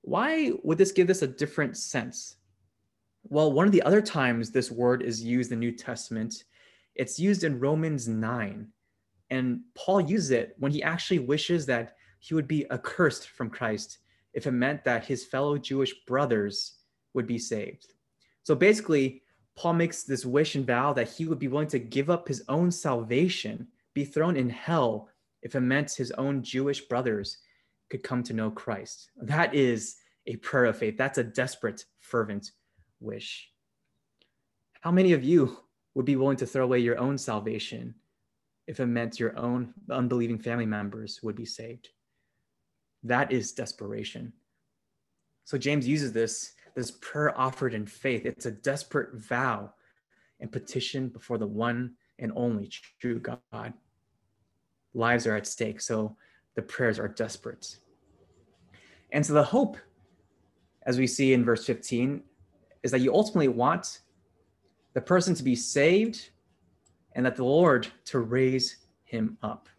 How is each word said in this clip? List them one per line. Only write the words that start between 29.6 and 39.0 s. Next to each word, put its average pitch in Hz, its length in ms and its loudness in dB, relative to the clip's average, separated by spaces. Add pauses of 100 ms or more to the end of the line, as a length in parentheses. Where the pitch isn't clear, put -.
a 117 100 -6
prayer 127 280 2
of 113 120 2
faith. 110 200 -2
That's 131 200 -2
a 123 60 0
desperate, 117 640 -4 (140)
fervent 104 520 -4 (480)
wish. 107 500 -12 (1300)
How 170 100 -2
many 185 220 8
of 131 100 4
you 147 340 6 (380)
would 131 100 0
be 139 100 4
willing 135 220 2
to 131 80 -4
throw 131 200 0
away 123 140 4
your 117 200 2
own 135 180 0
salvation 113 800 -6 (720)
if - 120 -10
it 127 60 0
meant 117 340 -2